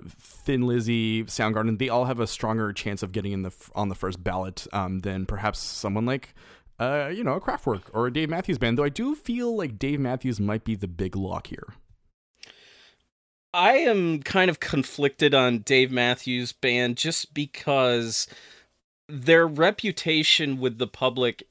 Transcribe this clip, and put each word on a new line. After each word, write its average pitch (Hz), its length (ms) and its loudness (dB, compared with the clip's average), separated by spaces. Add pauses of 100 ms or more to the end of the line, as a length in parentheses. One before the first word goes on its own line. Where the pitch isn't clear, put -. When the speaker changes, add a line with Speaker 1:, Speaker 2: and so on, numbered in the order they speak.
Speaker 1:
Thin - 540 -4
Lizzy, 113 640 0
Soundgarden, 110 540 0
they 131 100 0
all 123 160 2
have 123 160 -2
a 107 60 0
stronger 110 440 -2
chance 101 320 -6
of 92 80 -6
getting 101 220 -4
in 98 80 -4
the 92 80 -6
f-, - 260 -14
on 101 140 -2
the 92 60 -6
first 92 280 -6
ballot, 92 480 -6
um, 95 280 -2
than 95 260 -4
perhaps 104 340 -2
someone 107 460 -4
like, 131 280 -4 (460)
uh, 143 340 -2
you 220 120 -6
know, 135 80 0
a 190 80 -4
Kraftwerk - 520 -4
or 117 140 2
a 120 60 -4
Dave 156 160 -2
Matthews 165 280 -2
Band. 117 200 2
Though 143 80 2
I 147 40 0
do 247 240 -4
feel 240 400 -4
like 147 240 -4
Dave 143 220 -2
Matthews 127 400 -2
might 104 240 -2
be 113 120 -2
the 98 120 -6
big 90 300 -6
lock 92 300 -6
here. - 260 -14 (1800)
Speaker 2:
I 208 260 6
am 185 420 2
kind 185 280 2
of 156 120 -2
conflicted 143 720 2
on 123 240 6
Dave 131 340 4
Matthews 123 640 0
Band 123 420 2
just - 380 -4
because 127 920 0 (840)
their 165 320 6
reputation 160 1120 2
with 123 200 -2
the 120 100 -2
public 123 640 -2